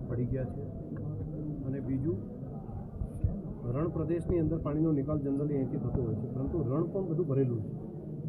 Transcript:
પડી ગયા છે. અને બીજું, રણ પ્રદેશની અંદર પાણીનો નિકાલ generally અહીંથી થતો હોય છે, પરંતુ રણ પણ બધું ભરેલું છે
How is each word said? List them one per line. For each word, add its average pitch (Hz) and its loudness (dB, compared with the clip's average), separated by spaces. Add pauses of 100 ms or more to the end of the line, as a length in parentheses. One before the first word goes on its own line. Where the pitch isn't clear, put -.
પડી 120 0
ગયા 131 0
છે. - -4 (1000)
અને 131 -2
બીજું, 131 0 (1600)
રણ 151 2
પ્રદેશની 170 2
અંદર 160 4
પાણીનો 156 4
નિકાલ 143 4
generally 139 2
અહીંથી 131 2
થતો - 2
હોય 110 0
છે, 107 -2
પરંતુ 143 0
રણ 143 2
પણ 190 0
બધું 165 0
ભરેલું 127 2
છે - -6 (540)